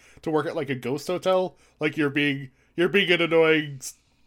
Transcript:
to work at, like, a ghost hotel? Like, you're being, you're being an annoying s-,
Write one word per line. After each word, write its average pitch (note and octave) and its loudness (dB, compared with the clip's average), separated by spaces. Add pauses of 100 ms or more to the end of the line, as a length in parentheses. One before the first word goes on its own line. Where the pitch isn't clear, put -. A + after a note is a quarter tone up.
(220)
to D#3+ -6
work D#3 0
at, D#3+ -6
like, D3 -6
a C3+ -2
ghost B2+ -6
hotel? F#3 0 (220)
Like, D#3 -2
you're D3 0
being, C#3 -2 (260)
you're F3 2
being F#3 2
an E3+ 2
annoying D#3+ 2
s-, - -14 (320)